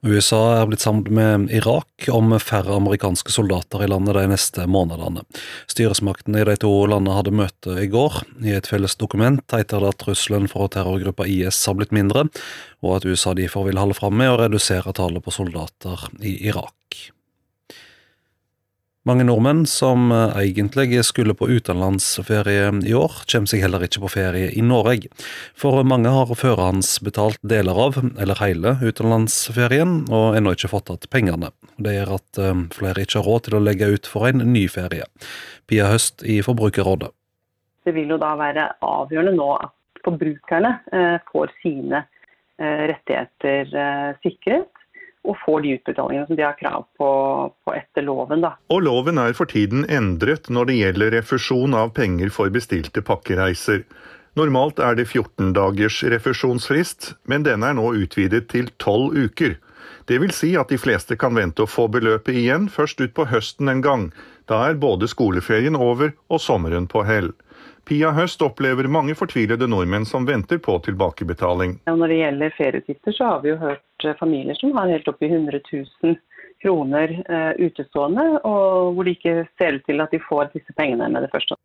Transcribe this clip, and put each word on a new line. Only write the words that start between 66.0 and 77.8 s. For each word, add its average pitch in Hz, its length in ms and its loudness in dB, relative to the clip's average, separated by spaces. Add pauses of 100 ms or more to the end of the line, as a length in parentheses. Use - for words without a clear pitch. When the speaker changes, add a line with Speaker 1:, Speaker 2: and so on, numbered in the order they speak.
Speaker 3:
og 160 100 0
sommeren 87 460 -2
på 107 180 -2
hell. 101 240 0 (540)
Pia 156 300 0
Høst 170 320 -2
opplever 135 420 0
mange 151 300 0
fortvilede 117 500 -2
nordmenn 101 380 0
som 127 200 -4
venter 139 360 -2
på 95 240 0
tilbakebetaling. 90 1000 -2
Speaker 2:
Ja, 165 100 0
når 165 160 2
det 160 60 2
gjelder 151 360 -2
ferieutgifter, 143 640 -4
så 254 80 0
har 175 160 -2
vi 147 80 0
jo 160 80 -2
hørt, 147 480 -8
eh, 151 140 -2
familier 147 400 -2
som 277 180 -2
har 190 100 0
helt 160 200 -2
opp 147 160 -6
i 151 40 0
hundre 151 380 -2
tusen 139 500 -2 (480)
kroner, 156 460 0 (180)
eh, 160 260 -2 (120)
utestående, 208 800 0